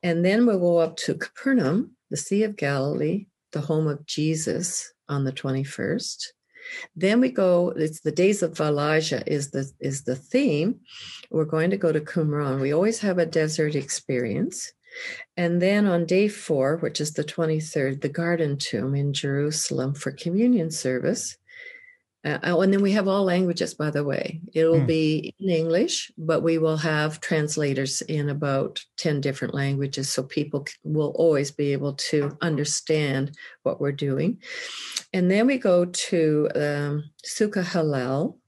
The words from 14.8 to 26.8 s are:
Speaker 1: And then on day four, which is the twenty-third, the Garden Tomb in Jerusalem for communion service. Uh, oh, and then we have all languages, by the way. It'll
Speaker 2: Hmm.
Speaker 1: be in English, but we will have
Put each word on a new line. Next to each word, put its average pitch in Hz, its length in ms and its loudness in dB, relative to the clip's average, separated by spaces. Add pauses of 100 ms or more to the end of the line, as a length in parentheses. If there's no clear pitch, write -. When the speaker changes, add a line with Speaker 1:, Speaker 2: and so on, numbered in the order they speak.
Speaker 1:
And 175 240 2
then 202 240 4
on 175 220 2
day 190 200 4
four, 151 500 0
which - 220 -4
is 151 140 -4
the - 100 -2
twenty-third, 156 760 -2
the 151 80 -2
Garden 165 480 0
Tomb 135 380 -2
in 143 180 0
Jerusalem 143 800 -2
for 135 180 -6
communion 185 600 0
service. - 680 -2 (840)
Uh, 151 180 -2
oh, 175 200 2
and 196 120 4
then 196 80 2
we 196 100 4
have 202 160 2
all 196 160 2
languages, 175 520 0
by 151 160 -2
the 147 120 -2
way. 147 380 -4 (120)
It'll 160 260 6
Speaker 2:
Hmm. 131 80 2
Speaker 1:
be 156 520 0
in 190 80 -2
English, 170 680 0
but 160 240 0
we 165 160 2
will 160 200 2
have 156 420 0